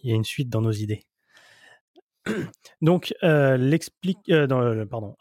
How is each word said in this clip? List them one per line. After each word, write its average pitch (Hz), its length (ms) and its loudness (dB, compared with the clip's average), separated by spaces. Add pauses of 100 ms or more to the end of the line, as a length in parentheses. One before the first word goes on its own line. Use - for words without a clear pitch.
il 127 80 -4
y - 20 2
a - 20 2
une 110 80 0
suite 127 260 -6
dans 113 120 -2
nos 113 100 0
idées. 104 360 -6 (1200)
<clears throat> - 560 -10
Donc, 170 320 2 (100)
euh, 143 340 4
l'explique, 165 720 -2
euh, 156 180 4
dans 127 120 0
le, 113 260 0
pardon, 107 360 -10